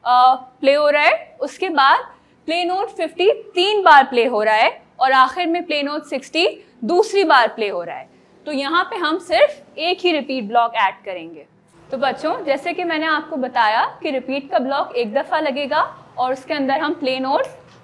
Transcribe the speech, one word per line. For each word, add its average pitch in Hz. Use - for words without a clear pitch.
अ, 247
प्ले 269
हो 294
रहा 294
है, -
उसके 359
बाद 294
play 339
note 381
fifty 359
तीन 392
बार 294
play 247
हो 220
रहा 214
है 233
और 262
आखिर 330
में 349
play 302
note 294
sixty 320
दूसरी 370
बार 269
प्ले 220
हो 180
रहा 151
है। 131
तो 302
यहाँ 294
पे 453
हम 330
सिर्फ -
एक 349
ही 359
repeat 262
block 233
ऐड 196
करेंगे। 165
तो 269
बच्चों, 302
जैसे 285
कि 359
मैंने 320
आपको 311
बताया 254
कि 320
repeat 269
का 349
block 277
एक 226
दफ़ा 311
लगेगा 294
और 254
उसके 269
अंदर 277
हम 320
play 262
नोट 277